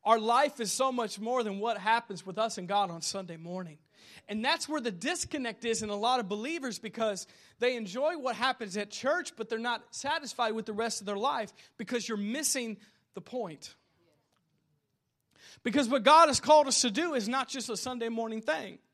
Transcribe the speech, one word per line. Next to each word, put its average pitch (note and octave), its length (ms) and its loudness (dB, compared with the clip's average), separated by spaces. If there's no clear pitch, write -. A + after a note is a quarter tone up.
Our A3+ 140 8
life A#3+ 420 2
is G#3 120 -2
so C4 200 0
much A#3 260 -4
more A#3+ 240 -2
than G3 160 -4
what G#3+ 200 -2
happens G#3 480 0
with F#3 100 -10
us G#3+ 220 -2
and F3+ 80 -10
God G3 240 0
on E3 100 -10
Sunday F3+ 360 -8
morning. E3+ 420 -10
And G#3+ 160 -6
that's D4+ 240 0
where D4+ 120 -2
the A#3 100 -2
disconnect A#3+ 760 -4
is A3+ 180 0
in G#3+ 80 -6
a G#3 40 -2
lot A#3+ 240 2
of G#3 100 -2
believers, B3 500 -6
because G#3+ 480 -4
they B3 180 2
enjoy B3 420 -2
what B3 160 -2
happens G#3+ 420 -2
at G#3 140 -4
church, D4+ 460 -2
but A3 120 -8
they're A3+ 100 -2
not A#3 360 -4
satisfied C4 580 -2
with A3 140 -4
the A3+ 60 -8
rest A3 280 -2
of G3 60 -10
their G3+ 120 -4
life A#3+ 340 -2
because A#3 320 -6
you're A3+ 80 -2
missing A3+ 640 -4
the G3 60 -12
point. G3 540 -10
Because B3 260 2
what B3+ 140 2
God D#4 260 10
has C4 120 2
called D4+ 260 8
us - 140 2
to B3 100 2
do D4+ 240 0
is G#3+ 140 -2
not B3+ 200 -2
just C4+ 200 -8
a A3 80 -4
Sunday A#3 320 -6
morning A3+ 320 -4
thing. D4+ 380 -4